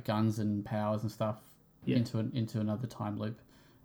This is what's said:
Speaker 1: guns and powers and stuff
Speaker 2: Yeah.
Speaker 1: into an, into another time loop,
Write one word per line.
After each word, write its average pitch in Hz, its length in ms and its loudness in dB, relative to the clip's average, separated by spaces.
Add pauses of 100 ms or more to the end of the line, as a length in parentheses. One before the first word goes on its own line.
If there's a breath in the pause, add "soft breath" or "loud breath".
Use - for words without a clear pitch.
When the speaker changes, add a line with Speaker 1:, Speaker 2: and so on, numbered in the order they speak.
Speaker 1:
guns 110 360 4
and 104 260 0
powers 107 380 0
and 107 80 -2
stuff 107 280 -2 (460)
Speaker 2:
Yeah. 127 120 2
Speaker 1:
into 113 200 2
an, 110 160 0
into 113 260 0
another 107 280 0
time 104 320 -6
loop, 107 200 -6 (460 soft breath)